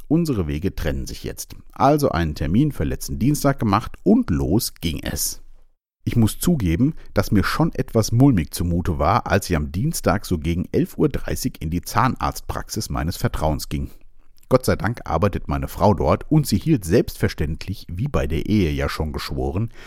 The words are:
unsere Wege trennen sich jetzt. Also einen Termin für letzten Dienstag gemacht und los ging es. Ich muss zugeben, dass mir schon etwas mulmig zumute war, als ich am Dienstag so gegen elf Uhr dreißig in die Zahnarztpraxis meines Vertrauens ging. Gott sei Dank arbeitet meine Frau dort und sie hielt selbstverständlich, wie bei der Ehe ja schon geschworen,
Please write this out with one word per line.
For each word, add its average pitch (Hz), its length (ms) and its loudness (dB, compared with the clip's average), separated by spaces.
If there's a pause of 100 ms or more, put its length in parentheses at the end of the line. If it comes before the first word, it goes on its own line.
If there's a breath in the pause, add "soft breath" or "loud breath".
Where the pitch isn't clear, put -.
unsere 147 400 2
Wege 78 280 -2
trennen 67 320 -2
sich - 160 -12
jetzt. - 320 -10 (160)
Also 143 380 4
einen 78 260 -2
Termin 117 380 2
für 82 100 -4
letzten 67 340 -4
Dienstag 139 420 2
gemacht 107 440 0
und 226 260 4
los 87 520 2
ging 80 220 -2
es. - 380 -6 (640)
Ich - 140 0
muss 110 200 4
zugeben, 131 580 2 (180 soft breath)
dass - 180 2
mir 98 140 4
schon - 280 0
etwas - 380 0
mulmig 113 420 4
zumute 87 460 0
war, 90 280 2
als - 220 0
ich 87 60 2
am 73 160 0
Dienstag 92 540 0
so 90 120 -2
gegen 85 360 -2
elf - 240 0
Uhr 156 100 4
dreißig - 540 -4
in 80 80 -4
die 85 120 -2
Zahnarztpraxis - 1080 -2
meines 73 260 -2
Vertrauens 78 540 -2
ging. 69 200 -4 (600)
Gott - 160 4
sei - 100 2
Dank 95 300 -4
arbeitet - 420 0
meine 69 220 -2
Frau 98 240 4
dort 78 360 0
und 151 160 4
sie 101 120 0
hielt 139 260 0
selbstverständlich, - 1080 -2
wie 80 200 -4
bei 69 180 -2
der 78 200 -2
Ehe 95 240 4
ja 69 180 -2
schon 78 240 -6
geschworen, 73 560 -4 (180 loud breath)